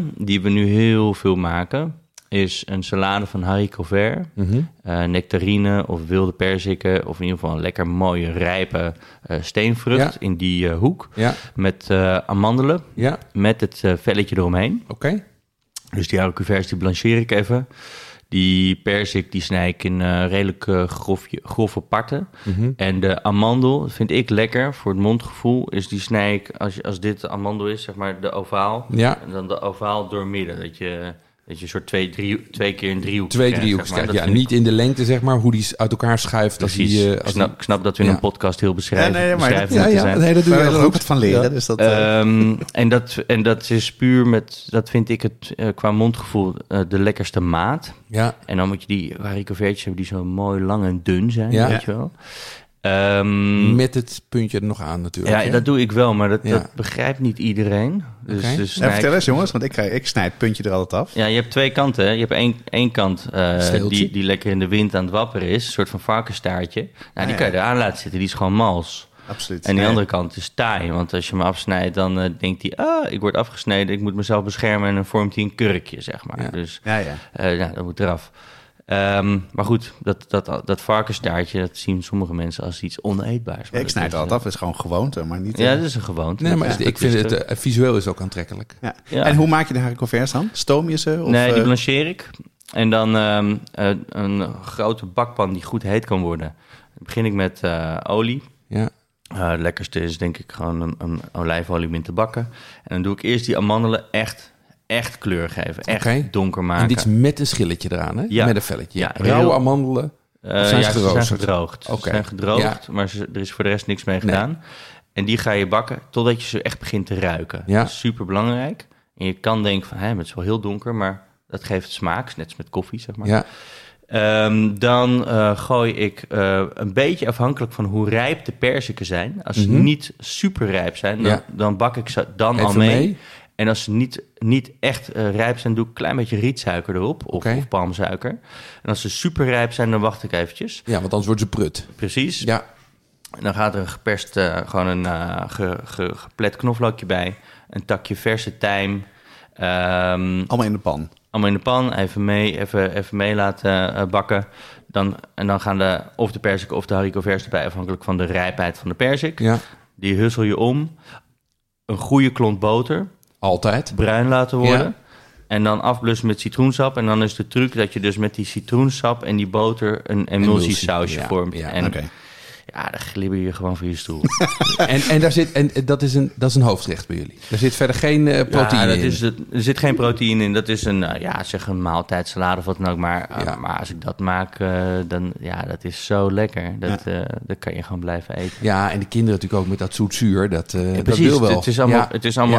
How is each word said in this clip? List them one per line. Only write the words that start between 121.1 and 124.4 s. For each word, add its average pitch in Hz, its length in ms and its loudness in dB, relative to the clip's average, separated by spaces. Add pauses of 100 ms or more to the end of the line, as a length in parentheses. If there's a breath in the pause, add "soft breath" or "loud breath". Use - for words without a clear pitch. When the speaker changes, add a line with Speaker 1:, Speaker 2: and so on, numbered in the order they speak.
Speaker 1:
dat - 160 -10
geeft 92 260 -4
smaak. 92 460 -6
Net 80 100 -10
als - 100 -20
met - 140 -16
koffie, 113 300 -6
zeg 110 160 -14
maar. 107 120 -4
Speaker 2:
Ja. 107 160 2 (640 loud breath)
Speaker 1:
Ehm, 107 720 2